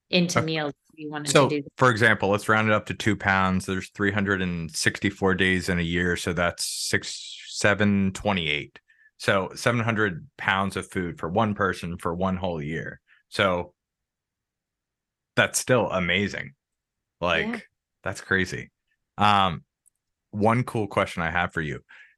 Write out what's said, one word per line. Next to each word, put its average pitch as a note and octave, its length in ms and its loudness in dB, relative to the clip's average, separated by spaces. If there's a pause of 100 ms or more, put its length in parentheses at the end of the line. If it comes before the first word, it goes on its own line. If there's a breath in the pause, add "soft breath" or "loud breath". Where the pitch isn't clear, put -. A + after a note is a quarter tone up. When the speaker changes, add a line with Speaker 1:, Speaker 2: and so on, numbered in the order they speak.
(100)
Speaker 1:
into F3 280 2
Speaker 2:
Okay. D#3 80 0
Speaker 1:
meals D#3 260 -4 (200)
if - 80 -20
you D3+ 100 -10
wanted D3 200 -6
Speaker 2:
So, C#3+ 180 8
Speaker 1:
to D3 80 0
do C#3+ 60 -2
that. - 160 -14
Speaker 2:
for B2+ 120 6
example, G#2+ 380 4
let's G2+ 220 2
round A2 180 4
it G#2+ 60 6
up G#2 120 2
to - 80 -6
two G2+ 220 0
pounds. F#2+ 500 2
There's F#2 240 -4
three G2+ 220 0
hundred G2+ 300 0
and E2+ 280 -4
sixty-four - 640 0
days F#2 340 2
in F2+ 100 0
a E2+ 40 0
year. F2 340 0
So F#2 180 -4
that's F2 300 -2
six, - 720 -6 (100)
seven, G2+ 640 0
twenty-eight. D#2 680 -4 (380 soft breath)
So G2 380 0
seven A#2+ 260 0
hundred G#2+ 460 -2 (100)
pounds G2 400 0
of F#2 140 -6
food F2 280 -6
for E2 120 -6
one G#2 240 0
person F2+ 420 -4
for E2+ 180 -4
one F#2 220 -2
whole F2 240 -6
year. D2+ 400 -8 (300 soft breath)
So F2+ 420 0 (1600)
that's G#2+ 220 2
still A#2 320 2
amazing. F2+ 640 -2 (720)
Like, E2+ 240 0
Speaker 1:
Yeah. A3+ 140 -8 (420)
Speaker 2:
that's F#2+ 180 -8
crazy. - 500 -2 (460)
Um, G2 460 4 (720)
one A2 320 2
cool A2 240 -4
question F#2+ 340 0
I E2 80 0
have F2+ 240 0
for E2 80 -2
you. C#2+ 180 -6 (380 loud breath)